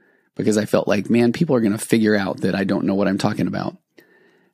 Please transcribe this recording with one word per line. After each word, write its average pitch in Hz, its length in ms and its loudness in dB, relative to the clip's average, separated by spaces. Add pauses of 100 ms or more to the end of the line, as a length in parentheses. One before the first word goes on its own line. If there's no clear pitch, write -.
(360)
because 110 220 0
I 104 80 0
felt - 240 0
like, 101 200 0
"Man, 120 220 4
people 147 240 0
are 120 60 2
gonna 107 160 0
figure 110 400 2
out 95 240 -4
that 95 140 -2
I 95 100 0
don't 95 180 -2
know 98 120 0
what 98 120 2
I'm 98 100 0
talking 104 300 -2
about." 95 300 -6 (760)